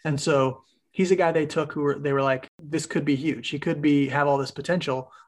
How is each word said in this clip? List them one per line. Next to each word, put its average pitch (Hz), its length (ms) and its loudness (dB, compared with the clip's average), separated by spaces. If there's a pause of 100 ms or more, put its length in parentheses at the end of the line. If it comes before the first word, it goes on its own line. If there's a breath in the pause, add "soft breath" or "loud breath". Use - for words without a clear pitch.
And 147 120 0
so 135 460 0 (260)
he's 185 200 2
a 190 60 6
guy 170 160 4
they 160 120 2
took 147 280 -4
who 151 100 -4
were, 143 160 0
they 143 140 -2
were 139 100 2
like, 131 260 0 (120)
"This 156 260 -4
could 160 180 -2
be 147 100 2
huge. 135 340 -4
He 147 120 -4
could 165 200 -2
be, 143 280 4
have 143 180 0
all 139 120 2
this 135 140 -4
potential. 143 600 -4 (160 loud breath)